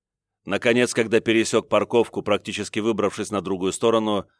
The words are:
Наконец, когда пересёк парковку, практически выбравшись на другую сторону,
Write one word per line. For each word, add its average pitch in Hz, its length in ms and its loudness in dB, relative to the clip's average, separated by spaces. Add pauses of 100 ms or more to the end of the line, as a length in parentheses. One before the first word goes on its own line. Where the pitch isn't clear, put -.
(440)
Наконец, 117 500 0
когда 110 280 2
пересёк 113 480 2
парковку, 107 540 0
практически 104 560 -4
выбравшись 101 520 -2
на 101 80 -4
другую 92 320 -2
сторону, 107 540 0 (140)